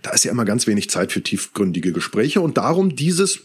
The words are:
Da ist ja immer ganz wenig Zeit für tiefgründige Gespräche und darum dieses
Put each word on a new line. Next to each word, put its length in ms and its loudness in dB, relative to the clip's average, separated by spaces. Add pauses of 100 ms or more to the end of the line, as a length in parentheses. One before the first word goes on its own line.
Da 80 -10
ist 160 2
ja 60 -2
immer 140 0
ganz 200 0
wenig 240 0
Zeit 220 -2
für 100 -2
tiefgründige 680 -2
Gespräche 500 0
und 160 0
darum 380 2
dieses 500 0